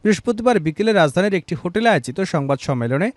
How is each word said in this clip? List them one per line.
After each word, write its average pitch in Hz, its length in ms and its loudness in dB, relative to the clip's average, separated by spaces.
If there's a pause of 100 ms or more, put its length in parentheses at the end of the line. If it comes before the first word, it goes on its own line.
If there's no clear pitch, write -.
বৃহস্পতিবার 220 560 2
বিকেলে 165 340 0
রাজধানীর 185 400 2
একটি 175 220 -4
হোটেলে 214 340 -2
আয়োজিত 143 320 0
সংবাদ 139 380 -2
সম্মেলনে 135 580 -2